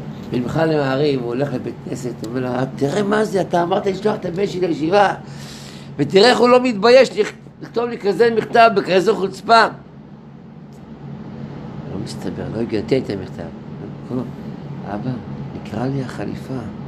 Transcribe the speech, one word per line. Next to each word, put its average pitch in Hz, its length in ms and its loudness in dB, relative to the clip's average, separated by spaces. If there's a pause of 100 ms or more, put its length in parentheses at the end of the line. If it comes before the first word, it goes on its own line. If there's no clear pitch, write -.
(320)
מנחה 139 340 0
למעריב, 139 540 2
הוא 117 80 -4
הולך 123 260 -2
לבית 120 200 -6 (100)
כנסת, - 280 -6 (100)
הוא 110 80 -6
אומר 127 100 -4
לה: 127 240 0 (120)
"תראה 143 260 0
מה 214 220 2
זה, 190 160 0
אתה 170 220 2
אמרת 190 240 0
לשלוח 196 280 0
את 185 120 -6
הבן 180 200 -2
שלי 180 220 -2
לישיבה, 165 460 2 (840)
ותראה 190 340 6
איך 220 80 4
הוא 240 100 6
לא 247 140 8
מתבייש 240 560 6
לכ-, 208 140 0 (300)
לכתוב 233 220 -4
לי 233 140 -4
כזה 202 380 4
מכתב 226 400 6
בכזו 190 400 4
חוצפה." 208 480 4 (2250)
לא 92 120 -6
מסתבר, 92 400 -8 (100)
לא 110 60 -2
הגיוני, 107 260 -2
תן 135 120 4
את - 120 -4
המכתב. 92 320 -6 (640)
הוא - 20 -8
אומר: 123 120 -4 (720)
"אבא, 110 160 -6 (460)
נקרע - 300 -6
לי 139 160 -2
החליפה, 107 560 -8 (300)